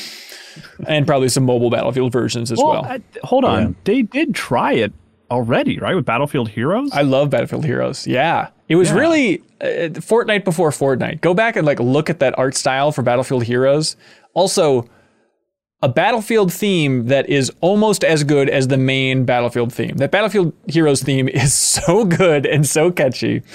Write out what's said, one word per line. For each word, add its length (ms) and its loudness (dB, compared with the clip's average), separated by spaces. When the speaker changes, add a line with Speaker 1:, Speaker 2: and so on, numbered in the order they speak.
Speaker 1:
And 180 0
probably 240 2
some 160 0
mobile 240 2
Battlefield 420 -2
versions 400 -2
as 60 -4
well. 280 0
Speaker 2:
I, 160 -10
hold 220 0
on. 160 2
Speaker 3:
Yeah. 80 0
Speaker 2:
They 200 0
did 320 -2
try 380 -2
it 180 0
already, 480 -2
right? 180 -2
With 100 -2
Battlefield 440 -2
Heroes? 420 -2
Speaker 1:
I 120 0
love 260 2
Battlefield 360 -2
Heroes. 420 -4
Yeah. 400 0
It 80 2
was 140 4
Speaker 2:
Yeah. 60 2
Speaker 1:
really, 460 2
uh, 280 -4
Fortnite 440 0
before 280 0
Fortnite. 500 -2
Go 120 2
back 220 0
and, 100 0
like, 140 0
look 300 0
at 100 -2
that 180 0
art 180 0
style 360 0
for 120 -4
Battlefield 400 0
Heroes. 520 0
Also, 560 2
a 60 0
Battlefield 640 0
theme 560 0
that 220 0
is 220 0
almost 420 2
as 200 2
good 260 2
as 200 0
the 80 2
main 480 2
Battlefield 460 0
theme. 260 -6
That 140 -2
Battlefield 400 0
Heroes 360 2
theme 260 0
<laughs> 40 -10
is 100 2
so 520 0
good 400 2
and 220 0
so 240 2
catchy. 520 -2